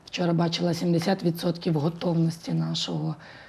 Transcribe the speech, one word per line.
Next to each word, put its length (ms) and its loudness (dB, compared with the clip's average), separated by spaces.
вчора 260 0
бачила 420 2
сімдесят 500 2
відсотків 500 0
готовності 800 0
нашого 640 -2